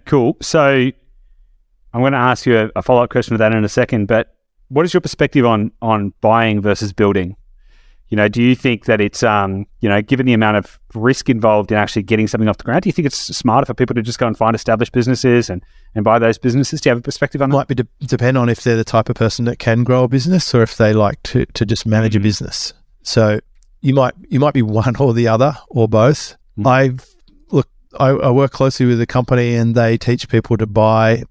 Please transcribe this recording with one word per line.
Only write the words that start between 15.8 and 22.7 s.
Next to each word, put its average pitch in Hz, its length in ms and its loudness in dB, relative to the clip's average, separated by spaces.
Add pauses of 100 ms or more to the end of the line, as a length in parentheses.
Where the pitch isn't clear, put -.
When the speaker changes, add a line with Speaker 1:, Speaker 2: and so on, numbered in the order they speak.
Speaker 1:
and 107 100 -2
buy 110 140 4
those 113 180 2
businesses? 131 440 -2
Do - 80 0
you 123 40 4
have 117 60 -2
a 120 40 -10
perspective 139 380 -4
on 139 100 0
that? 139 60 2
Speaker 2:
Might 139 120 -2
be 131 80 -4
de-, 139 100 -2 (140)
depend 123 360 0
on 120 120 0
if 113 160 -4
they're 117 120 0
the 113 80 0
type - 240 0
of 120 80 -4
person 117 280 -2
that 120 160 -4
can 120 240 0
grow 127 200 2
a 123 40 0
business 143 460 0
or 117 80 4
if - 140 -2
they 107 160 4
like 107 320 0
to, 127 220 -2
to - 180 -6
just 110 220 -4
manage 110 300 2
a 101 40 0
Speaker 1:
Mm. 101 40 0
Speaker 2:
business. - 480 -4 (300)